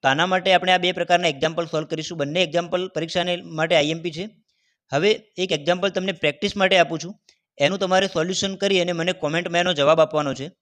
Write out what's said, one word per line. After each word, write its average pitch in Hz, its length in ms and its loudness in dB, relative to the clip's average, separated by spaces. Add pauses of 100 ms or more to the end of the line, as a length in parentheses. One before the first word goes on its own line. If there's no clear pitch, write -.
તો 139 40 2
આના 147 180 2
માટે 185 280 2
આપણે 185 180 4
આ 180 60 6
બે 180 140 0
પ્રકારના 175 360 0
એક્ઝામ્પલ 156 380 -2
સોલ્વ 156 220 -4
કરીશું. 160 300 -8
બંને 151 260 0
એક્ઝામ્પલ 175 440 -2
પરીક્ષાને 175 500 -4
માટે 165 380 -2
આઈ 147 140 4
એમ 160 100 -4
પી 170 120 -6
છે. 180 180 -10 (640)
હવે 165 200 2 (260)
એક 185 140 -2
એક્ઝામ્પલ 175 380 0
તમને 190 220 -4
પ્રેક્ટિસ 170 460 -4
માટે 190 200 4
આપું 165 220 2
છું, 175 140 -12 (440)
એનું 165 220 2
તમારે 190 280 2
સોલ્યુશન 190 480 -2
કરી 196 240 2
અને 175 120 0
મને 170 220 -2
કોમેન્ટમાં 170 460 -2
એનો 180 140 0
જવાબ 151 280 4
આપવાનો 151 320 0
છે. 131 140 -10 (140)